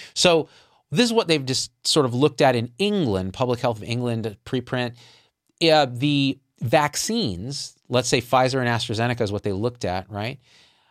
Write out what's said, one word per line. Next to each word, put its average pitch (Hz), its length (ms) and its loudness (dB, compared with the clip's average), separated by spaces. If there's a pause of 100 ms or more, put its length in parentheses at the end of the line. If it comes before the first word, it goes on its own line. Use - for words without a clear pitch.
(160)
So 165 320 4 (440)
this 196 140 2
is 233 80 -2
what 220 140 2
they've 156 180 0
just 127 260 -4 (140)
sort 147 200 2
of 123 100 -2
looked 143 260 2
at 131 140 6
in 120 240 -2
England, 123 540 0
Public 123 260 -2
Health 120 180 0
of 101 60 -14
England 113 640 -4
preprint. 123 480 -4 (680)
Uh, 156 300 6
the 135 480 0 (220)
vaccines, 143 1120 -2 (140)
let's 123 180 0
say 127 140 2
Pfizer 131 380 2
and 123 100 0
AstraZeneca 120 520 -2
is 101 100 -2
what 101 120 -6
they 101 100 -2
looked 107 320 -4
at, 92 240 -4
right, 107 300 -8 (520)